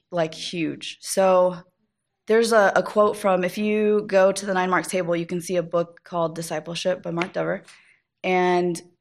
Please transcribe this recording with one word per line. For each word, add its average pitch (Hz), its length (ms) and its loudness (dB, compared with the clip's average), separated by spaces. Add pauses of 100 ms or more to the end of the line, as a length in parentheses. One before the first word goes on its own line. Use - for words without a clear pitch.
(120)
like, 160 220 -2
huge. - 640 -8
So 185 560 2 (720)
there's 220 240 2
a, 202 240 6
a 185 80 2
quote 208 320 2
from, 185 300 0
if 175 120 -6
you 208 500 0
go 196 240 4
to 196 140 -6
the 202 80 -2
Nine 185 160 0
Marks 170 200 0
table, 175 260 -2
you 170 100 -2
can 180 140 -6
see 180 160 -6
a 170 80 0
book 170 400 -4
called 165 320 -4
Discipleship 170 680 -6
by 175 100 -8
Mark 175 200 -4
Dever. 170 320 -4 (600)
And 180 580 0 (200)